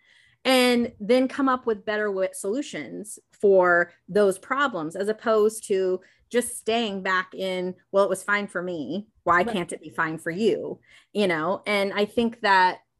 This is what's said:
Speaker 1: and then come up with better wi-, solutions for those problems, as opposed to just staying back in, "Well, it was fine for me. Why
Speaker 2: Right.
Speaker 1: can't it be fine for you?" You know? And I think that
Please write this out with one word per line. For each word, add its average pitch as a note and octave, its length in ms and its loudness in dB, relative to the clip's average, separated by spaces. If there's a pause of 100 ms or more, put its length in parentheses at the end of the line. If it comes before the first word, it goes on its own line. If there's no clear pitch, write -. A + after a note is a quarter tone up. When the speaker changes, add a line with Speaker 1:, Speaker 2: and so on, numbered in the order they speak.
(480)
Speaker 1:
and B3 520 2
then B3+ 280 2
come C4+ 220 -2
up B3+ 160 -2
with G#3+ 200 -4
better G#3+ 200 -2
wi-, F#3+ 280 -2
solutions F#3 840 -8 (140)
for F3+ 600 4 (160)
those F#3+ 300 2
problems, A3+ 580 -4
as G3 120 -4
opposed A3 600 0
to F#3 320 0 (300)
just A#3+ 260 -2
staying A3 460 -4
back F#3 320 -2
in, F#3 400 -4 (180)
"Well, G3 120 4
it G3 80 2
was F#3 120 -4
fine G3+ 240 -2
for F3+ 140 -6
me. F3 460 -8 (160)
Why F3 200 4
Speaker 2:
Right. A3+ 100 -2
Speaker 1:
can't F3 200 -4
it - 80 -14
be D#3 80 -18
fine D#3+ 300 -4
for - 100 -6
you?" F3 500 -2 (340)
You G#3 140 0
know? E3+ 380 -2
And G3+ 280 -2
I G#3 120 0
think A3+ 360 -2
that F#3 400 4 (180)